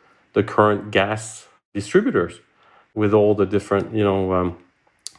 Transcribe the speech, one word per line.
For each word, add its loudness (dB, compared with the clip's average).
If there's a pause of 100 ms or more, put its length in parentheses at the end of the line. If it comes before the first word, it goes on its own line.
(340)
the 2
current 2
gas -2 (260)
distributors -2 (540)
with 0
all 4
the 2
different, -2
you 0
know, 0
um, -2 (600)